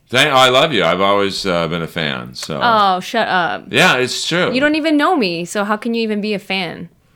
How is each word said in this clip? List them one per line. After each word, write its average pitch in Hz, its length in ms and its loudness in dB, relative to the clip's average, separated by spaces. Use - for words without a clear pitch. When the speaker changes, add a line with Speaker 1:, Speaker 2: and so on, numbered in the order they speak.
Speaker 1:
Thank, 139 240 2
I 131 160 6
love 139 240 4
you. 98 100 2
I've 85 160 2
always, 98 460 0
uh, 87 220 0
been 82 160 -4
a 80 40 -6
fan. 67 460 -6
So. 71 280 -8
Speaker 2:
Oh, 208 380 2
shut 220 280 -2
up. 151 420 -2
Speaker 1:
Yeah, 160 280 4
it's 127 300 -2
true. 147 240 0
Speaker 2:
You 254 80 0
don't 302 160 2
even 311 220 0
know 320 180 2
me, 175 300 -2
so 202 180 -4
how 214 140 -2
can 233 160 -6
you 233 80 -2
even 214 200 -2
be 208 120 -4
a 196 60 -4
fan? 190 500 -8